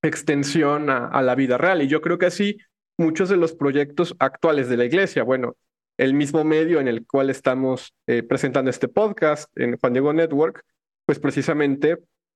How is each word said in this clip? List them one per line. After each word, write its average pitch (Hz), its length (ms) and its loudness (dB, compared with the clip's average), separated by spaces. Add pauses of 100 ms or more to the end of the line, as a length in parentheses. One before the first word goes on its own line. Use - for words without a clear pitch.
extensión 147 880 0
a, 120 180 -2
a 131 140 -2
la 127 140 2
vida 123 220 0
real. 175 240 2
Y 139 60 0
yo 151 140 0
creo 175 160 -2
que 180 100 2
así 202 300 -2 (400)
muchos 170 320 0
de 196 80 2
los 165 160 0
proyectos 143 640 -2
actuales 139 500 0
de 120 80 0
la 120 80 2
iglesia, 151 380 0
bueno, 123 320 -2 (420)
el 135 160 2
mismo 147 300 0
medio 156 360 2
en 135 80 0
el 117 180 -4
cual 139 240 0
estamos, 131 640 -2 (140)
eh, 117 160 0
presentando 131 460 0
este - 180 -2
podcast, 170 680 0
en 120 200 -2
Juan 123 160 0
Diego 139 200 0
Network, 160 500 0 (420)
pues 143 140 -2
precisamente 147 800 0 (380)